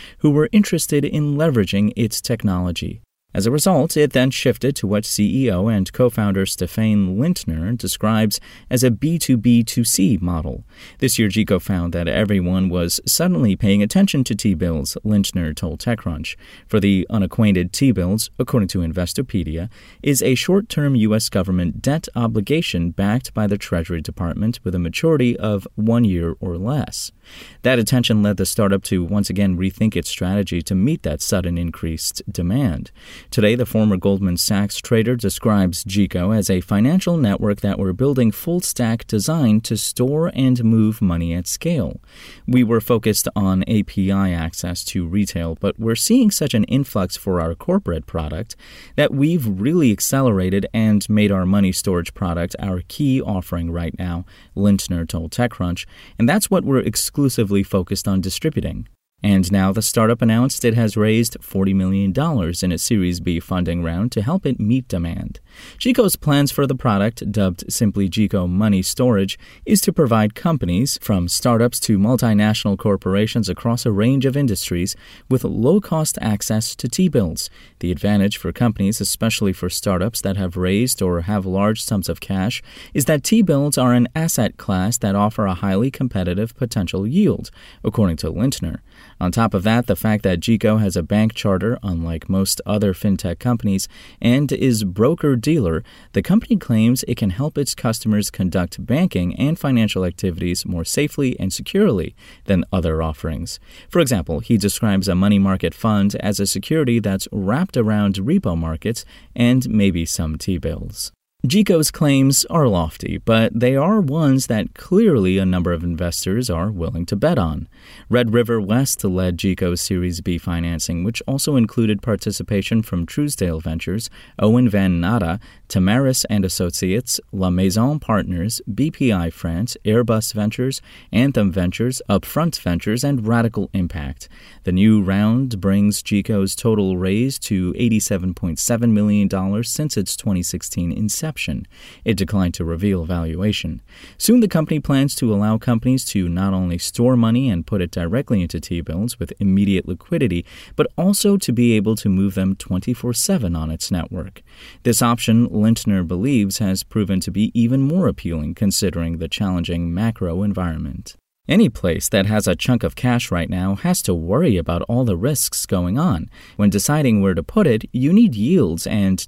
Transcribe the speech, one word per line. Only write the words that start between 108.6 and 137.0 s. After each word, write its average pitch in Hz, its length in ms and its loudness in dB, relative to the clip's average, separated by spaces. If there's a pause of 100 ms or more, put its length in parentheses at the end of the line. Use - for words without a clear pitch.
and 123 340 2
maybe 98 360 2
some 78 320 -4
T-bills. - 760 -6 (340)
Jico's 170 460 4
claims 135 540 2
are 151 240 2
lofty, 85 480 -2
but 113 360 2
they 123 220 2
are 185 240 2
ones 139 480 2
that 110 280 -2
clearly 131 600 4
a 95 80 2
number 90 280 0
of 82 100 -4
investors 90 640 -2
are 90 220 -2
willing 85 360 -4
to 104 100 -2
bet 151 200 2
on. 80 300 -2 (420)
Red 117 240 2
River 117 280 2
West 117 420 0
led 90 340 0
Jico's 90 440 0
Series 90 400 -2
B 87 160 -2
financing, 85 680 -4
which 113 240 -4
also 143 300 0
included 113 440 2
participation 104 800 -2
from 87 240 -4
Truesdale 98 540 -2
Ventures, 82 500 -4 (300)
Owen 120 300 4
Van 92 320 2
Natta, 98 400 0 (260)
Tamaris 120 640 2
and 101 160 0
Associates, 92 720 -2 (140)
La 95 160 0
Maison 98 500 2
Partners, 92 640 -2 (120)
B 135 160 0
P 127 220 0
I 85 180 0
France, 85 540 -4
Airbus 110 500 0
Ventures, 113 480 -4 (300)
Anthem 113 400 2
Ventures, 95 580 -2
Upfront 147 520 0
Ventures, 107 420 -2
and 131 240 0
Radical 113 460 0
Impact. 78 560 -6 (340)
The 90 80 -2
new 104 300 6
round 107 580 0
brings 101 420 2
Jico's 101 540 -2
total 104 400 0
raise 101 440 0